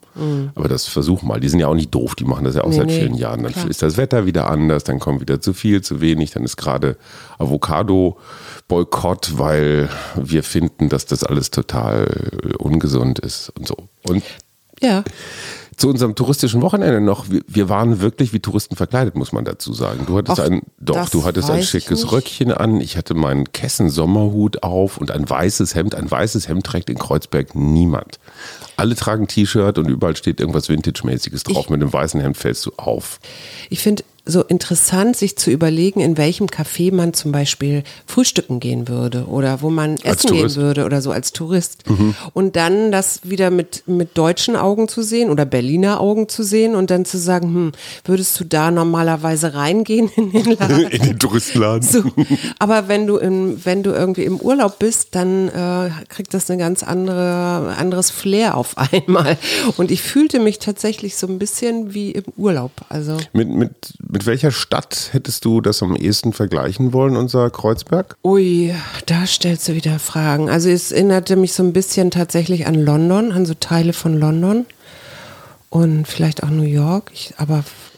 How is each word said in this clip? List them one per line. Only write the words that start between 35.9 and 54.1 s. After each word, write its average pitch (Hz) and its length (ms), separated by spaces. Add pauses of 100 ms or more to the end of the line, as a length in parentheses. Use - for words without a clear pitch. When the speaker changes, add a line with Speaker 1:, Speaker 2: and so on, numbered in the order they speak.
Speaker 1:
in 160 180
welchem 160 300
Café 175 480
man 170 180
zum 151 200
Beispiel 143 500 (240)
frühstücken 175 540
gehen 120 260
würde 120 400
oder 135 360
wo 156 80
man 156 340
Speaker 2:
Als 202 140
Speaker 1:
essen 262 100
gehen 175 140
Speaker 2:
Tourist? 135 160
Speaker 1:
würde 143 260
oder 139 180
so 135 80
als 110 220
Tourist. - 580
Speaker 2:
Mhm. 104 240 (180)
Speaker 1:
Und 190 220
dann 190 380
das 190 320
wieder 185 260
mit, 180 380
mit 175 280
deutschen 170 380
Augen 208 320
zu 226 160
sehen 226 260
oder 147 160
Berliner 143 560
Augen 208 280
zu - 160
sehen 220 320
und 185 160
dann 180 120
zu 185 140
sagen, 175 340
„Hm, 170 200 (320)
würdest 185 340
du 180 60
da 160 260
normalerweise 165 840
reingehen 208 600
in 220 160
den 220 260
Laden?“ 165 300
Speaker 2:
<laughs> - 60
In 113 100
den 127 160
Touristenladen? 113 640
Speaker 1:
So, 208 220 (560)
aber 214 260
wenn 208 220
du 208 80
in, 185 480
wenn 185 180
du 196 80
irgendwie 185 320